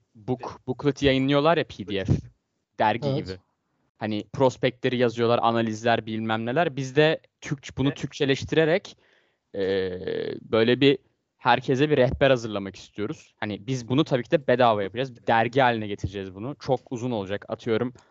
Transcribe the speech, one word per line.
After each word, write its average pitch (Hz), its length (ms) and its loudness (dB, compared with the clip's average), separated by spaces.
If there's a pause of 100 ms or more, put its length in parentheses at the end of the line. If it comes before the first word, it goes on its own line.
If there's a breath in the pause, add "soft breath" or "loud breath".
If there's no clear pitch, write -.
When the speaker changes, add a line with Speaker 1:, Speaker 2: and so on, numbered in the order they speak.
(160)
Speaker 1:
book, 120 520 -8
booklet 139 360 -2
yayınlıyorlar 143 540 4
ya 147 60 0
P - 240 -12
D 95 180 -2
F. - 80 2 (680)
Dergi 113 280 2
Speaker 2:
Evet. 135 180 -2
Speaker 1:
gibi. 92 120 -10 (600)
Hani 107 360 -4
prospektleri 127 640 0
yazıyorlar, 117 460 2
analizler 113 600 0
bilmem 110 400 -4
neler. 143 300 -2
Biz 131 200 -8
de 151 240 4 (220)
Türkçe, - 360 -8
bunu 135 100 0
Speaker 3:
Evet. 143 100 -2
Speaker 1:
Türkçeleştirerek, 151 1000 0 (580)
e, 98 60 -4 (800)
böyle 117 400 2
bir 139 160 6 (400)
herkese 127 520 2
bir 147 80 2
rehber 131 320 2
hazırlamak 107 460 -2
istiyoruz. - 640 -12
Hani 104 280 -6
biz 127 200 -6
bunu 127 160 2
tabii 127 200 0
ki - 80 -20
de 156 160 2
bedava 120 360 4
yapacağız. 117 320 -6
Bir - 120 -10
dergi 117 340 4
haline 117 260 2
getireceğiz 95 480 -8
bunu. 120 240 -10
Çok - 320 -4
uzun 123 200 -6
olacak. 101 360 -4
Atıyorum 117 460 -2 (180 soft breath)